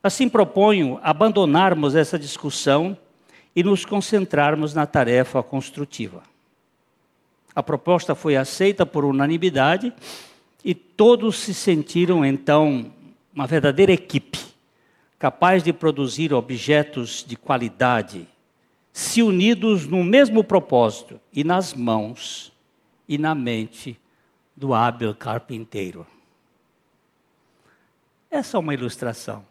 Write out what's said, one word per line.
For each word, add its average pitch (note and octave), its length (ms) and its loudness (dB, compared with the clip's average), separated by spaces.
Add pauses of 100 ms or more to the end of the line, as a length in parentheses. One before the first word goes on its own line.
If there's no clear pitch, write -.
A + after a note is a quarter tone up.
Assim A#3+ 280 0
proponho G3 720 2
abandonarmos D#3+ 920 2
essa D#3+ 200 0
discussão D3 800 -2 (600)
e F3 80 2
nos G3 200 0
concentrarmos D#3 920 -2
na D3+ 120 0
tarefa B2+ 560 0
construtiva." A#2 800 -10 (1300)
A D3 120 -4
proposta E3 500 -2
foi D3 220 -2
aceita F#3+ 500 0
por C#3+ 180 -4
unanimidade D#3 880 0 (720)
e F3 100 -2
todos G#3+ 640 2
se F#3+ 160 -8
sentiram, E3+ 720 0
então, C#3 680 2 (400)
uma C#3+ 140 -6
verdadeira D3+ 460 4
equipe, - 480 -4 (760)
capaz F3+ 440 2
de E3 100 0
produzir C#3+ 600 -2
objetos B2+ 920 -2
de A#2 100 -12
qualidade, A2+ 920 -2 (640)
se - 300 -2
unidos G3+ 640 2
no F3+ 180 0
mesmo A3 400 4
propósito B2 720 0 (140)
e C#3+ 120 -2
nas F3 280 -2
mãos A2+ 800 -6 (560)
e D3 80 -4
na D#3 200 -2
mente A#2 640 -8 (600)
do C3+ 160 -2
hábil A#2 400 0
carpinteiro. G#2+ 880 -12 (2250)
É C#4+ 140 -4
só - 160 -4
uma D#3 160 -2
ilustração. A2+ 760 -8